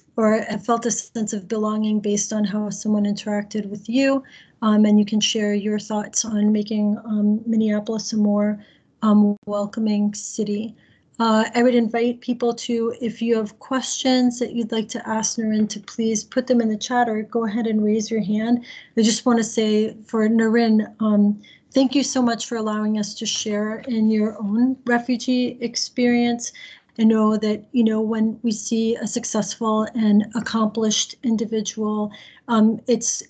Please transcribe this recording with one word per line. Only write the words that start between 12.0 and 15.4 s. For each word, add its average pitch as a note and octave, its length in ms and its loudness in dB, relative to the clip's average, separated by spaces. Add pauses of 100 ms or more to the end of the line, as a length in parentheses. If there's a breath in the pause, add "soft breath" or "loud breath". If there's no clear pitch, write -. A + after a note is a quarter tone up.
people A#3+ 340 -2
to, A#3 440 -4
if A#3 220 -6
you A#3 160 2
have G#3+ 220 -6
questions B3+ 800 0
that A#3+ 140 -4
you'd A#3 180 -4
like A3+ 180 -4
to - 180 -10
ask A3 300 -2
Naren, G#3+ 320 0